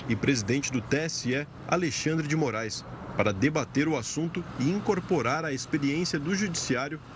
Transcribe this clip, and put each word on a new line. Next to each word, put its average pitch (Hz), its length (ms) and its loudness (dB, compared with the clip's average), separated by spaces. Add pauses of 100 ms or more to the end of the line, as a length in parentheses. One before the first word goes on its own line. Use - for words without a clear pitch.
e 117 60 2
presidente 123 560 2
do 127 100 0
T 123 160 0
S 151 340 -2
E, 143 160 -2 (200)
Alexandre 160 600 0
de 147 80 0
Moraes, 113 480 0 (320)
para 104 160 4
debater 139 560 2
o 156 80 2
assunto 165 480 -2 (160)
e 127 80 4
incorporar 170 760 2
a 147 80 -2
experiência 151 640 0
do 151 160 -2
judiciário 156 680 -2 (160)